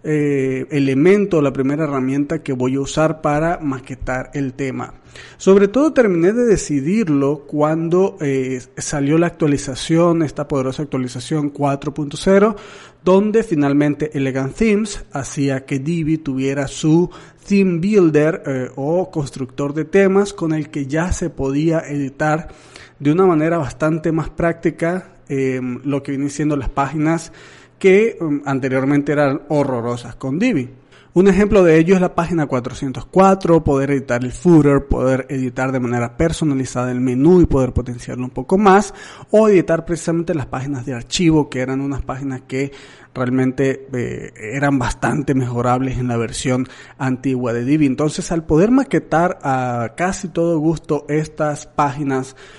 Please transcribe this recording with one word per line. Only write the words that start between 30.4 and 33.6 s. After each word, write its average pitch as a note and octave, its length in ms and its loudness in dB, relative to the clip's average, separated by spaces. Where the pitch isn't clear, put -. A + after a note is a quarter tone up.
Un F#3 140 6
ejemplo G3 360 6
de D#3+ 140 8
ello E3 160 6
es F#3 80 4
la F3 120 -2
página D#3+ 320 -2
cuatrocientos B2+ 600 -6
cuatro, F#3 580 4